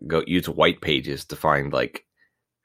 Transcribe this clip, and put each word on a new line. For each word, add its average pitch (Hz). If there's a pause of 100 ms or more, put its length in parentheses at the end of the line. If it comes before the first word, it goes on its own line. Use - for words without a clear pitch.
go 80
use 85
white 82
pages 71
to -
find, 71
like, 65 (600)